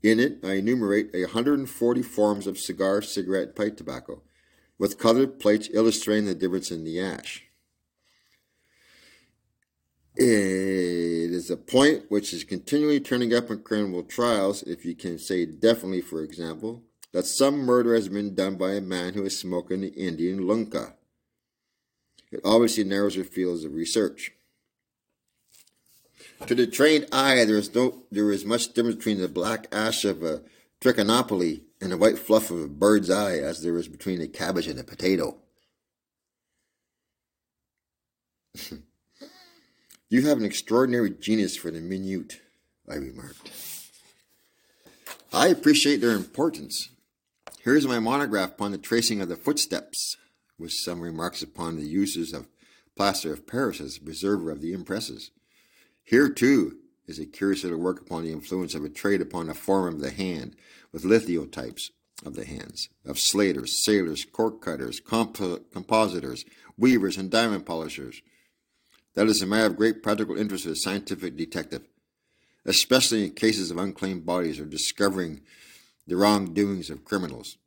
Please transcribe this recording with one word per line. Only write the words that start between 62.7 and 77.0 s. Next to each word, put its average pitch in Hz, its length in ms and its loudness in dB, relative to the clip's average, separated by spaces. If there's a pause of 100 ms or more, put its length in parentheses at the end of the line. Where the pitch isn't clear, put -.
of 71 140 -8
slaters, 90 500 2
sailors, 90 560 0
cork - 360 -4
cutters, 67 380 -8
compo-, 110 640 -2 (120)
compositors, 90 720 -2 (320)
weavers, 110 400 4
and 95 140 -6
diamond 110 340 2
polishers. 78 580 -10 (920)
That 104 140 4
is 98 120 4
a 92 60 -2
matter 107 200 4
of - 100 2
great 110 260 2
practical 107 340 -2
interest 98 280 -4
to 85 60 -6
the 78 40 -4
scientific 95 600 -6
detective, 80 500 -8 (800)
especially 113 600 2
in 82 100 -8
cases 98 360 0
of 85 80 -6
unclaimed 95 480 -6
bodies 87 320 -2
or 76 60 -12
discovering 82 800 -2 (640)
the 85 80 -2
wrongdoings 98 720 2
of 71 140 -14